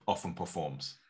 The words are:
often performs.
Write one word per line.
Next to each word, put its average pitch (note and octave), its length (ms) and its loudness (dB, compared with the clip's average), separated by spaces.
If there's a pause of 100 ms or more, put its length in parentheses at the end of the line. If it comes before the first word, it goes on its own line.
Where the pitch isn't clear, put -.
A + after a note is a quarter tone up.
often F2+ 280 2
performs. D#2 640 -2 (100)